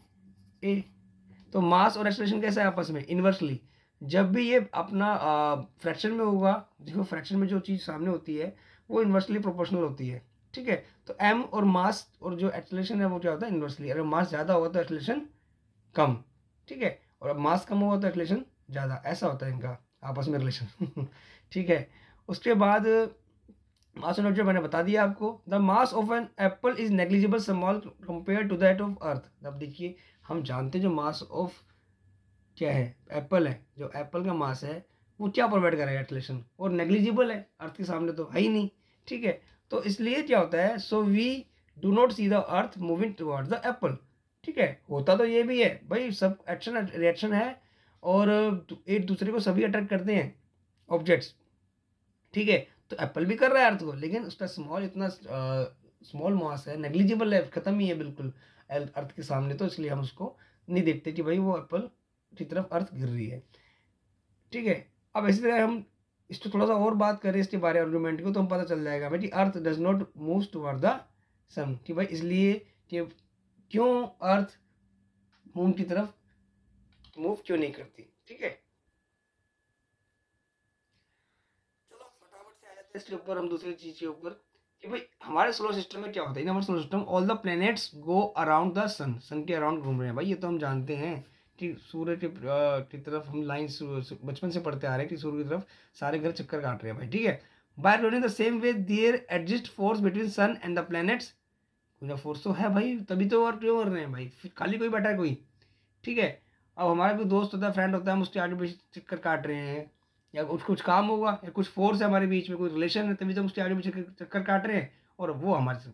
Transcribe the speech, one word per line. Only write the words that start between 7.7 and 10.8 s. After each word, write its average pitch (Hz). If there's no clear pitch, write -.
सामने 160
होती 160
है 160
वो 226
इनवर्सली 196
प्रोपोर्शनल 180
होती 135
है, 123
ठीक 254
है। 185